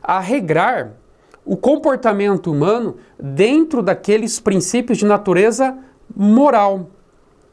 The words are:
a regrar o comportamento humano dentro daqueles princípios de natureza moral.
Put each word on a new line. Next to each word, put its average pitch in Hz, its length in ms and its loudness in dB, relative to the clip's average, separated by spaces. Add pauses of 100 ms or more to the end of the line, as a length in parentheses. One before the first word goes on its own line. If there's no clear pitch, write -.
a 180 180 -2
regrar 180 720 -2 (520)
o 196 100 -4
comportamento 214 960 0
humano 190 460 -2 (220)
dentro 240 640 0
daqueles 196 580 -2
princípios 214 580 -2
de 208 80 -2
natureza 208 720 0 (380)
moral. 208 760 2 (640)